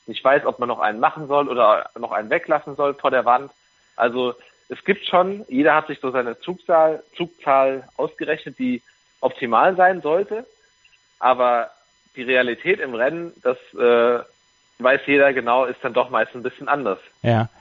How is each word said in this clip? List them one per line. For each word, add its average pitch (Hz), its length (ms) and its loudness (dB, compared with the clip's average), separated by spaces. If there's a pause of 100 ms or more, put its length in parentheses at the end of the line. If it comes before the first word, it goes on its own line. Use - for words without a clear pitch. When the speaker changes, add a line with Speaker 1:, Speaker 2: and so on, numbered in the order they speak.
Speaker 1:
nicht 110 160 -12
weiß, 143 240 2
ob 127 140 -4
man 120 80 -4
noch 113 100 -4
einen 107 220 -2
machen 156 260 -2
soll 143 220 0
oder 113 500 2
noch 117 140 -8
einen 107 180 -4
weglassen 151 460 -4
soll 143 180 -2
vor 143 160 -2
der 123 140 0
Wand. 127 260 2 (460)
Also 120 380 -2 (340)
es - 160 -14
gibt - 220 -4
schon, 196 420 0
jeder 147 260 2
hat 151 140 0
sich 143 100 -10
so 127 140 -6
seine 120 260 -4
Zugzahl, 160 640 0 (140)
Zugzahl 135 800 0
ausgerechnet, 156 640 -6
die 127 200 -4 (400)
optimal 127 540 2
sein 180 280 2
sollte, 202 440 -4 (720)
aber 120 540 0 (420)
die 135 80 -12
Realität 127 560 0
im 135 160 -8
Rennen, 160 380 -4 (100)
das, 127 140 0 (180)
äh, 120 480 2 (560)
weiß 131 280 2
jeder 139 260 4
genau, 123 320 0
ist 123 180 -8
dann 120 120 -6
doch 123 160 0
meist 113 240 -2
ein 120 80 -12
bisschen - 260 -10
anders. 123 300 -2 (240)
Speaker 2:
Ja, 117 260 0 (120)